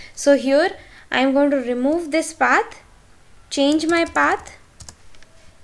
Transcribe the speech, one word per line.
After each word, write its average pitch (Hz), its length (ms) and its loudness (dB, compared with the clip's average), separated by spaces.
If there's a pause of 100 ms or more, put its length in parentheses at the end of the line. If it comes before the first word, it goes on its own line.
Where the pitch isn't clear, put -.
(160)
So 285 220 4
here 277 340 2 (400)
I 247 80 -2
am 269 140 2
going 285 180 2
to 285 60 2
remove 269 540 -2
this 311 220 -2
path, 277 480 -2 (680)
change 294 360 0
my 330 200 0
path, 320 520 -2 (1080)